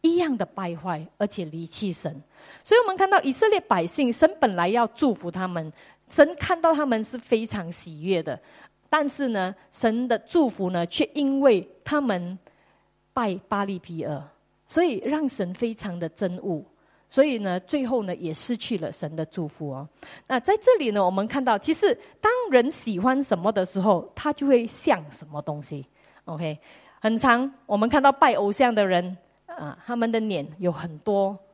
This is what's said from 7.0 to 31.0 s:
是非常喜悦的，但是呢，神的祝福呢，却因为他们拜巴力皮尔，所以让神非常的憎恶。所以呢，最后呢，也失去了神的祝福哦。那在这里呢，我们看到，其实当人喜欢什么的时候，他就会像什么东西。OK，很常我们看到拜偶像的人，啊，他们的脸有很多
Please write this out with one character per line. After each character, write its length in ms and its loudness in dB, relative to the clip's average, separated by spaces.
是 140 -10
非 260 0
常 260 -8
喜 300 -10
悦 220 0
的， 160 -8
但 180 2
是 220 -2
呢， 260 -2
神 380 0
的 120 2
祝 280 2
福 220 -4
呢， 160 -2
却 260 -2
因 300 0
为 260 4
他 160 -2
们 380 -4
拜 340 -2
巴 200 -2
力 120 -6
皮 260 -8
尔， 180 -6
所 160 0
以 220 0
让 240 -2
神 240 -4
非 220 -6
常 240 -8
的 100 -6
憎 320 -6
恶。 240 -4
所 120 4
以 160 2
呢， 220 -2
最 260 -4
后 180 -2
呢， 100 -6
也 180 -8
失 240 -2
去 220 -4
了 120 -6
神 240 -10
的 120 -4
祝 200 -8
福 240 -10
哦。 160 -10
那 140 -2
在 160 2
这 220 6
里 140 0
呢， 120 2
我 60 4
们 180 0
看 160 -2
到， 140 4
其 160 0
实 220 4
当 100 4
人 200 6
喜 280 -4
欢 240 2
什 160 0
么 140 0
的 140 0
时 120 -6
候， 360 2
他 180 -4
就 140 -2
会 200 4
像 440 0
什 180 -18
么 140 -10
东 200 -8
西。 220 -12
OK， 340 -6
很 180 0
常 340 2
我 100 0
们 100 2
看 160 4
到 80 8
拜 240 4
偶 160 0
像 240 2
的 120 2
人， 300 0
啊， 380 -12
他 100 -6
们 160 0
的 100 0
脸 260 -4
有 120 0
很 280 -10
多 380 0